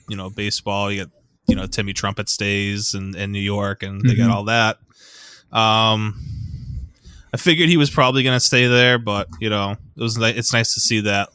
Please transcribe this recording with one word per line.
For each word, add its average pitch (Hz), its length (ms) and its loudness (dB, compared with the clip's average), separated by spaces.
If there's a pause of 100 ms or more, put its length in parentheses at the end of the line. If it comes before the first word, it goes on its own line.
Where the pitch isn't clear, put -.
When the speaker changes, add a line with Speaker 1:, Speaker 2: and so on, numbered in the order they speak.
Speaker 1:
you 107 80 -10
know, 95 140 -10
baseball. 101 640 -4
You 98 140 -6
get, - 60 -20 (360)
you 120 80 4
know, 95 100 -6
Timmy 101 260 -4
Trumpet 101 380 -4
stays 101 640 -2
in, 98 220 -8
in 98 160 -6
New 101 80 -4
York, 101 420 -2
and 98 180 -8
they 120 140 4
got 117 120 2
Speaker 2:
Mm-hmm. 117 60 4
Speaker 1:
all 101 120 0
that. 110 340 2 (720)
Um, 110 720 2 (1120)
I 113 40 -4
figured 170 300 4
he 170 100 6
was 147 120 4
probably 131 320 2
gonna 127 180 2
stay 123 280 4
there, 123 320 6
but, 101 280 -4 (120)
you 110 100 -2
know, 101 220 0
it - 320 -10
was 113 160 -2
ni-, 113 100 2
it's 113 240 -2
nice 117 220 2
to - 40 -6
see 110 200 0
that 101 360 0